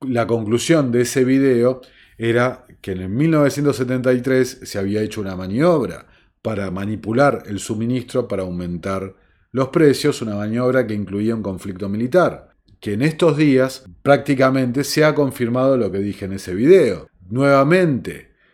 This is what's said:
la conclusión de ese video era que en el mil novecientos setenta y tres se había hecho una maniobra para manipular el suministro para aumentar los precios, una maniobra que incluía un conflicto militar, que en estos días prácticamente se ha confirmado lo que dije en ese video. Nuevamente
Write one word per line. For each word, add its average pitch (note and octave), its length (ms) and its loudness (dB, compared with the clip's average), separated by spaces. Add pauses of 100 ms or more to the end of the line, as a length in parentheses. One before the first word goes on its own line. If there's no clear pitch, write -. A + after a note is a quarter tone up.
la A#2 260 -2
conclusión A#2 640 0
de A#2+ 100 2
ese B2+ 220 0
video B2+ 580 2 (360)
era A#2 480 -2 (160)
que G2 120 -8
en F#2 80 -6
el F#2 80 -8
mil D3 220 0
novecientos C#3+ 440 2
setenta B2+ 380 0
y B2 80 0
tres C3 420 0
se G#2 160 -8
había G2+ 220 -2
hecho A2 200 -6
una F#2+ 140 -8
maniobra G#2+ 720 -2 (340)
para G2+ 300 -6
manipular G#2+ 760 0
el G2+ 120 -8
suministro A#2+ 680 -4
para G2 160 -4
aumentar F2+ 720 -6 (360)
los C3 180 -2
precios, D3 520 2
una G#2+ 140 -6
maniobra A#2+ 500 0
que G#2+ 80 -6
incluía G#2 400 -2
un A2 80 -6
conflicto F#2+ 480 -8
militar, B2 600 0 (300)
que G#2 140 -6
en G#2+ 80 -2
estos D#3 360 2
días C3+ 480 2 (160)
prácticamente C3 840 2
se D3+ 200 0
ha D3+ 120 2
confirmado C3 640 0
lo G2+ 140 0
que G2 80 -4
dije G2+ 260 -6
en F#2+ 80 -8
ese F#2 200 -8
video. B2 560 4 (200)
Nuevamente C#3 1040 2 (200)